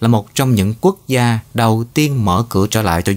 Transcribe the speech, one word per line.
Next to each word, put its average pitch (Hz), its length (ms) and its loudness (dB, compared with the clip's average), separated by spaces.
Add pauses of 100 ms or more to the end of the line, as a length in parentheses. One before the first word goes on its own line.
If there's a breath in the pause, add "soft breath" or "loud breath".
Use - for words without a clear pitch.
là 117 80 0
một 113 260 0
trong 131 200 0
những 101 260 0
quốc 196 160 0 (120)
gia 120 300 2 (160)
đầu 113 300 0 (100)
tiên 143 300 0
mở 98 240 0
cửa 98 220 0
trở 110 120 -2
lại 104 200 0
cho 101 140 0